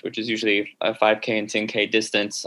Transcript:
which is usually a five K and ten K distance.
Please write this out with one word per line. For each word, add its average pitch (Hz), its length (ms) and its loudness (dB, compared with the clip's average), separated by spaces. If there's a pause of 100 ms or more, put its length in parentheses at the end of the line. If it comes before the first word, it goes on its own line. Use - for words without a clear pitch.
which - 120 -6
is 110 120 -6
usually 107 520 0
a 110 140 0
five 107 280 4
K 113 160 -2
and 104 120 -4
ten 107 160 -2
K 107 200 0
distance. 104 600 -2